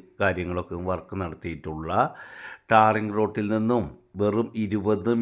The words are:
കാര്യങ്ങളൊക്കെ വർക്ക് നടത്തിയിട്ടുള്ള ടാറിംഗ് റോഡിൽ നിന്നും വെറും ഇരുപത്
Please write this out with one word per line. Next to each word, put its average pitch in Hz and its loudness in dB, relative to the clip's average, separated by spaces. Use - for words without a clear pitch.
കാര്യങ്ങളൊക്കെ 90 -2
വർക്ക് 90 -6
നടത്തിയിട്ടുള്ള 82 -4
ടാറിംഗ് 107 6
റോഡിൽ 107 0
നിന്നും 110 0
വെറും 104 0
ഇരുപത് 107 0